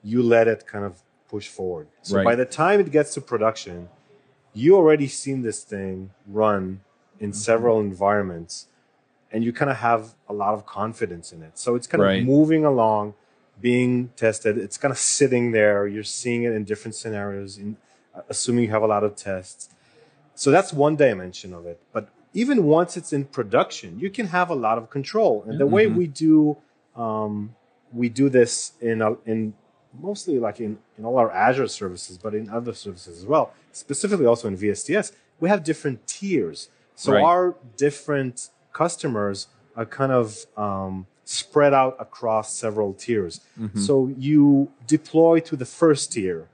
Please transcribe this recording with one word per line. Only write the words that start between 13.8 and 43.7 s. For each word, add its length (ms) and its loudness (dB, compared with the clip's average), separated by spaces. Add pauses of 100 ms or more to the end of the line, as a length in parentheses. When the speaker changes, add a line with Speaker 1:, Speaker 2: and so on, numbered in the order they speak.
Speaker 1:
tested. 420 0
It's 220 -8
kinda 160 -2
sitting 560 2
there. 380 4
You're 160 -8
seeing 400 -4
it 80 0
in 120 -2
different 300 -8
scenarios, 640 -10
in, 180 -10 (380)
uh, 140 -16
assuming 360 0
you 60 -2
have 140 2
a 20 2
lot 160 2
of 140 -2
tests. 520 -12 (680)
So 180 0
that's 200 4
one 220 2
dimension 580 0
of 140 -16
it. 140 -14 (120)
But 160 -6 (240)
even 320 2
once 320 4
it's 160 -10
in 120 -2
production, 760 -2
you 120 -6
can 160 -6
have 220 -2
a 60 -4
lot 240 0
of 120 -12
control. 560 0
And 120 -8
the 80 2
way 200 4
Speaker 2:
Mm-hmm. 100 0
Speaker 1:
we 100 0
do, 500 4 (380)
um, 640 -6 (360)
we 160 -2
do 200 2
this 520 4
in 220 0
a, 140 0 (100)
in 280 -4 (460)
mostly, 380 -4
like, 220 -4
in, 180 -6 (180)
in 80 -14
all 140 -2
our 140 4
Azure 340 2
services, 520 -10
but 160 -8
in 140 -6
other 260 -8
services 440 -16
as 80 -16
well, 280 0 (180)
specifically 540 -2
also 200 2
in 100 -4
V 140 -2
S 140 -6
T 100 -4
S, 160 -2 (300)
we 80 0
have 160 2
different 420 -6
tiers. 600 -4 (260)
So 180 -2
Speaker 2:
Right. 120 6
Speaker 1:
our 320 2 (200)
different 720 -4 (220)
customers 760 -4 (260)
are 120 -6
kind 260 -2
of, 340 0 (100)
um, 500 -6 (180)
spread 500 2
out 260 2
across 540 -4
several 400 -4
tiers. 460 -4 (200)
Speaker 2:
Mm-hmm. 180 -8